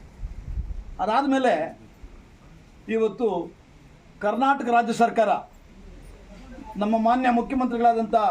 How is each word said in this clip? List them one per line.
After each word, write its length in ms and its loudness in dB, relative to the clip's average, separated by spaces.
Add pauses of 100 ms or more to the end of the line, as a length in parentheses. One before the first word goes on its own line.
(1000)
ಅದಾದ್ಮೇಲೆ 800 2 (1080)
ಇವತ್ತು 680 -2 (640)
ಕರ್ನಾಟಕ 440 0
ರಾಜ್ಯ 280 2
ಸರ್ಕಾರ, 360 2 (1500)
ನಮ್ಮ 220 0
ಮಾನ್ಯ 320 2
ಮುಖ್ಯಮಂತ್ರಿಗಳಾದಂಥ 840 0 (160)